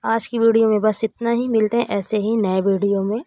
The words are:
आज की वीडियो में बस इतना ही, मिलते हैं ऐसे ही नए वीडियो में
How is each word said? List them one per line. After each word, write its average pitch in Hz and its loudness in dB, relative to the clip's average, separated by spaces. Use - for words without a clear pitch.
आज 226 0
की 240 -4
वीडियो 226 4
में 214 2
बस 208 0
इतना 233 -4
ही, 240 -2
मिलते 220 0
हैं 233 0
ऐसे 202 -2
ही 214 -2
नए 190 0
वीडियो 196 0
में 208 -4